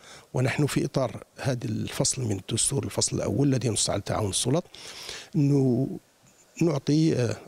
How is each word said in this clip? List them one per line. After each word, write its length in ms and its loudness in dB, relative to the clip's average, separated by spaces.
ونحن 320 2
في 200 0
إطار 380 -2
هذا 280 -2
الفصل 560 -2
من 180 -2
الدستور، 440 0
الفصل 320 -2
الأول 320 2
الذي 200 2
ينص 220 0
على 120 0
تعاون 280 -2
السلط، 340 0
ن-، 640 2
نعطي، 540 2
آه، 200 0